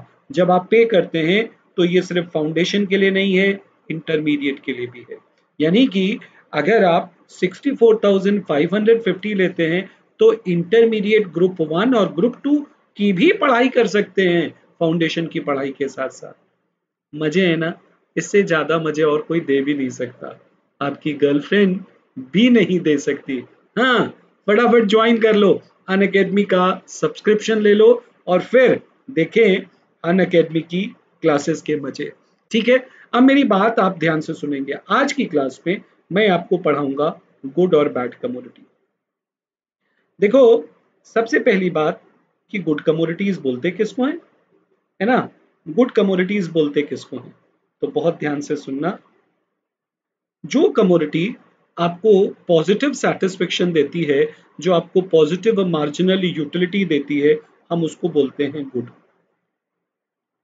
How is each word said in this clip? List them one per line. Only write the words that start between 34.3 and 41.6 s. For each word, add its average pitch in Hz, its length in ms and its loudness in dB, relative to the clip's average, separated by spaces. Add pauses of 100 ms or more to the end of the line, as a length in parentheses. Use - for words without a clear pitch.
सुनेंगे। 143 400 -8 (180)
आज 262 220 0
की 240 120 -2
class 135 420 -4
में 202 120 -2 (320)
मैं 208 180 2
आपको 175 300 0
पढ़ाऊंगा 147 600 -2 (280)
good 165 280 0
और 147 140 2
bad 123 260 -6
कमोडिटी। 123 500 -12 (1500)
देखो, 208 220 4 (760)
सबसे 220 240 0
पहली 190 300 0